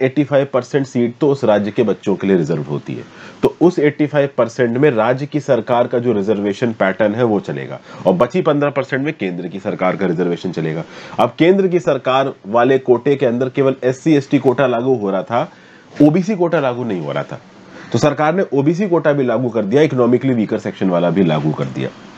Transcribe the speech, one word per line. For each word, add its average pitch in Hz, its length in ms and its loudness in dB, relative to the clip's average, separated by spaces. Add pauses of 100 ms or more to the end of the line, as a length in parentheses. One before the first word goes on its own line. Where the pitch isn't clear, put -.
एटी 135 220 0
फ़ाइव 139 280 2
percent 135 340 -2
seat 120 340 -2
तो 147 100 2
उस 135 140 -2
राज्य 104 260 2
के 120 120 0
बच्चों 98 340 0
के 101 100 -6
लिए 98 100 4
reserve 80 260 -2
होती 73 320 -8
है। - 100 -12 (380)
तो - 180 0
उस 180 180 4
एटी 147 280 2
फ़ाइव 143 220 0 (100)
परसेंट 117 380 0
में 147 140 4
राज्य 127 360 0
की 147 140 -6
सरकार 123 460 0
का 131 120 -2
जो 120 140 0
reservation 104 600 -2
pattern 104 420 0
है 123 100 0
वो 104 160 0
चलेगा 67 400 -10 (260)
और 95 60 4
बची 120 300 0
पन्द्रह 143 280 0
परसेंट 135 340 -4
में 151 100 -4
केंद्र 87 340 -6
की 92 120 -12
सरकार 90 360 -2
का 95 100 -2
reservation 87 460 -2
चलेगा। 80 320 -4 (360)
अब 123 180 2
केंद्र 190 300 4
की 175 120 0
सरकार 135 520 0 (140)
वाले 123 320 4
कोटे 127 380 2
के 143 100 0
अंदर 123 220 0
केवल 135 360 0
एससी 131 300 2
एसटी 143 240 2
कोटा 127 280 2
लागू 123 280 0
हो 101 160 -2
रहा 95 120 -2
था, 120 300 -4 (500)
ओबीसी 180 340 2
कोटा 170 240 0
लागू 123 240 -2
नहीं 98 160 -4
हो 71 120 -6
रहा 71 100 -4
था। 71 180 -12 (520)
तो 131 60 0
सरकार 151 360 2
ने 190 180 0
ओबीसी 165 360 0
कोटा 160 240 2
भी 139 120 0
लागू 127 240 0
कर 107 160 -2
दिया, 123 180 2
economically 127 520 2
weaker 107 240 -2
section 95 320 -2
वाला 87 200 2
भी 92 140 2
लागू 76 280 0
कर 71 120 -4
दिया। 65 240 -6 (300)